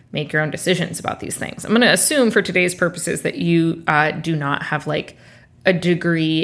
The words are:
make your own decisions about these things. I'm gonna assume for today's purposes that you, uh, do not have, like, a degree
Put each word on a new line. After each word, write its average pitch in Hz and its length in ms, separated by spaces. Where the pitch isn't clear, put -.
make 151 200
your 156 100
own 151 100
decisions 170 480
about - 200
these - 160
things. - 300
I'm - 60
gonna 233 160
assume 220 440
for 214 100
today's 180 340
purposes 170 480
that - 120
you, 165 520
uh, 156 240
do 165 240
not 143 280
have, 151 240
like, 151 300
a 185 60
degree 165 720